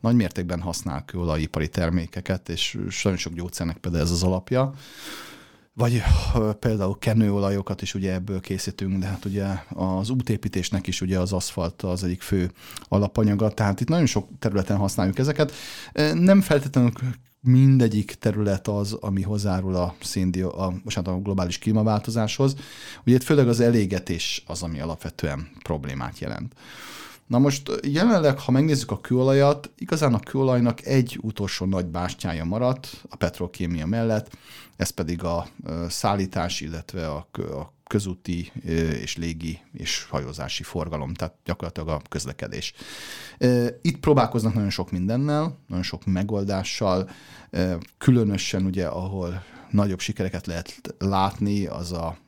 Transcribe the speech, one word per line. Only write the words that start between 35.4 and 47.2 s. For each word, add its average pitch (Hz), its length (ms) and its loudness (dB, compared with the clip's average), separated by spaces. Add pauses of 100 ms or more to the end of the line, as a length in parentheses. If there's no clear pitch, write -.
ö, 82 240 -6
szállítás, 95 720 -2
illetve 80 480 -8
a 73 220 -8
kö-, 78 220 -8
a 71 220 -10 (120)
közúti, 92 640 -4 (140)
ö, 82 40 -4 (180)
és - 280 -4
légi 82 420 -6 (140)
és - 380 -6
hajózási 71 520 -6
forgalom, 78 520 -6
tehát - 200 -6 (100)
gyakorlatilag 82 440 -6
a 76 200 -2
közlekedés. - 640 -8 (640)
Ö, 123 280 4 (160)
itt 170 160 0
próbálkoznak 117 560 2
nagyon 104 160 2
sok - 200 -6
mindennel, 135 760 0
nagyon 90 180 -4
sok - 220 -8
megoldással, 98 1040 -2 (400)